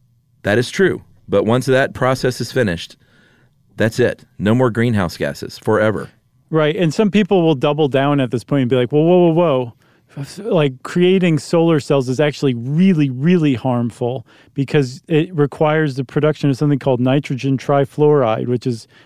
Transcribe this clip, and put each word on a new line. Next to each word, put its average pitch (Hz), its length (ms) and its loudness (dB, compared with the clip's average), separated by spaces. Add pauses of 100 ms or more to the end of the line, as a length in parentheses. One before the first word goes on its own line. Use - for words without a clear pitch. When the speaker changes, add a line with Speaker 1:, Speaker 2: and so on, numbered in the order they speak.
(420)
Speaker 1:
that 104 160 0
is 123 140 -2
true. 147 320 0 (240)
But 98 160 2
once 117 240 0
that 131 260 2
process 127 480 -2
is 117 100 -10
finished, 98 460 -4 (800)
that's 113 220 -2
it. - 260 0 (140)
No 107 160 0
more 127 160 2
greenhouse 107 460 -2
gases - 420 -8
forever. 107 500 0 (400)
Speaker 2:
Right. 156 260 0
And 170 160 0
some 208 200 0
people 202 320 2
will 160 120 4
double 147 320 0
down 139 320 0
at 123 120 -2
this 123 120 -4
point 143 180 -2
and 120 80 -2
be 131 60 2
like, 123 160 0
"Whoa, 147 120 2
whoa, 175 240 4
whoa, 160 60 2
whoa." 139 400 0 (640)
Like, 160 460 -2
creating 180 560 2
solar 165 420 2
cells 139 260 0
is 127 140 -2
actually 147 320 0
really, 147 560 2
really 151 440 0
harmful 120 720 -4 (280)
because 135 560 -2
it 170 260 0
requires 151 600 0
the 131 100 -6
production 147 440 0
of 131 60 0
something 147 240 0
called 127 220 0
nitrogen 135 560 -2
trifluoride, 139 880 0
which 123 180 -4
is 117 220 -6 (180)